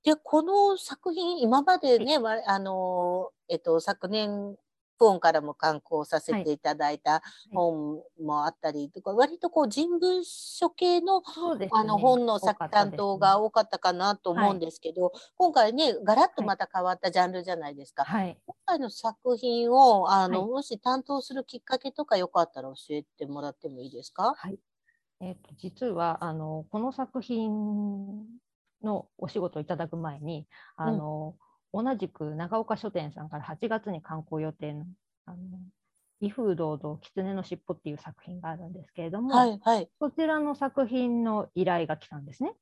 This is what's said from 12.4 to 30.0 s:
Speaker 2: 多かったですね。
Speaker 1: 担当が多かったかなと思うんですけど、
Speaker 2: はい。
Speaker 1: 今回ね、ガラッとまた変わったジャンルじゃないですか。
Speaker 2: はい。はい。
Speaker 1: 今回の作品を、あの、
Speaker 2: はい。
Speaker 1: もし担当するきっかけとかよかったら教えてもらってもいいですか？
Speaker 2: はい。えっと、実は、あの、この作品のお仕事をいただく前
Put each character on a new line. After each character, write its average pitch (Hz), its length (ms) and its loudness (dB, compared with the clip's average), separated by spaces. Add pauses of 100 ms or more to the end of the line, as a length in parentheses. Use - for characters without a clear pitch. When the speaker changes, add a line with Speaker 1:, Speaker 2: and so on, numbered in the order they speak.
Speaker 2:
多 - 0 -
か 165 100 -6
っ 151 40 -10
た 214 80 -6
で - 20 8
す 202 60 6
ね。 202 60 -4
Speaker 1:
担 - 60 -8
当 196 200 -2
が 196 240 6
多 214 100 0
か 226 100 4
っ 214 80 0
た 185 100 -4
か 180 120 2
な 190 240 0
と 185 160 -4
思 202 200 4
う - 20 -2
ん 180 60 -4
で 165 120 -4
す - 80 -20
け 160 140 -8
ど、 180 100 0
Speaker 2:
は 180 60 4
い。 - 20 -2 (240)
Speaker 1:
今 359 160 4
回 233 220 6
ね、 269 200 2 (120)
ガ 214 100 6
ラ 285 80 8
ッ 370 100 6
と 269 80 -4
ま 196 140 0
た - 180 -6
変 180 100 0
わ 180 100 0
っ 180 80 -4
た 185 100 0
ジ 180 80 2
ャ 180 80 6
ン 185 60 -6
ル 180 100 -6
じ 180 80 -6
ゃ 170 60 -2
な 147 120 -8
い 143 60 -12
で 139 100 -16
す - 80 -20
か。 139 120 0
Speaker 2:
は 190 180 -2
い。 180 40 -4
は - 20 -6
い。 - 160 -14
Speaker 1:
今 - 100 -18 (100)
回 339 140 0
の 240 100 -4
作 233 480 -4
品 240 360 0
を、 226 360 8
あ 190 200 6
の、 185 100 2
Speaker 2:
は 196 80 -2
い。 - 20 -4
Speaker 1:
も 269 120 -2
し 226 180 -10
担 254 240 0
当 277 180 -4
す - 120 -14
る 262 100 -6
き - 140 -16
っ - 40 -14
か 254 180 -2
け 269 120 -8
と - 140 -6
か 220 100 2
よ 180 140 0
か 175 140 2
っ - 100 -2
た 135 80 -10
ら 131 80 -10
教 135 60 -16 (160)
え 147 120 -4
て - 220 -12
も 143 160 -10
ら 143 80 -6
っ 135 80 -12
て 160 100 -14
も 127 140 -12
い 135 60 -14
い 127 40 -16
で 117 120 -14
す - 100 -20
か？ 196 260 0
Speaker 2:
は 185 100 -10
い。 190 80 -10 (600)
え 185 120 -12
っ 180 40 -12
と、 - 220 -20
実 180 300 -8
は、 170 360 -2
あ 165 100 -6
の、 156 380 -8
こ 214 80 -4
の 262 140 -4
作 262 280 -6
品 208 1040 -4 (580)
の 214 240 -6 (100)
お 190 100 -8
仕 - 120 -6
事 170 200 -6
を - 20 -6
い 151 40 -8
た 175 100 -6
だ 165 120 -8
く 165 100 -10
前 151 220 -10